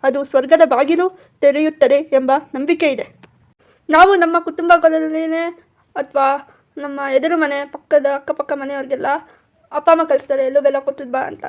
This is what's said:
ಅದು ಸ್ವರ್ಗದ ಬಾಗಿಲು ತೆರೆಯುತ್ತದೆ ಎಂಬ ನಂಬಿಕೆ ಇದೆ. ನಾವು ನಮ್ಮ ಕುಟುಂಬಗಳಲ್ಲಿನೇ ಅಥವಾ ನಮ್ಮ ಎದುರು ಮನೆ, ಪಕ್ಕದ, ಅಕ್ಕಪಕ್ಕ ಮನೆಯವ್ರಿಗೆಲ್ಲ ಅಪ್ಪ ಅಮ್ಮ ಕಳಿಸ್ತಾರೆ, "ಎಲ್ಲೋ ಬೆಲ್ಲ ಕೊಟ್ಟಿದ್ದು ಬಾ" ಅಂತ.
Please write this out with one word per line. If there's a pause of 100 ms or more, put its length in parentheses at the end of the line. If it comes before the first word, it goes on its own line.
ಅದು
ಸ್ವರ್ಗದ
ಬಾಗಿಲು (220)
ತೆರೆಯುತ್ತದೆ
ಎಂಬ (240)
ನಂಬಿಕೆ
ಇದೆ. (800)
ನಾವು
ನಮ್ಮ
ಕುಟುಂಬಗಳಲ್ಲಿನೇ (500)
ಅಥವಾ (200)
ನಮ್ಮ (140)
ಎದುರು
ಮನೆ,
ಪಕ್ಕದ, (100)
ಅಕ್ಕಪಕ್ಕ
ಮನೆಯವ್ರಿಗೆಲ್ಲ (680)
ಅಪ್ಪ
ಅಮ್ಮ
ಕಳಿಸ್ತಾರೆ,
"ಎಲ್ಲೋ
ಬೆಲ್ಲ
ಕೊಟ್ಟಿದ್ದು
ಬಾ"
ಅಂತ.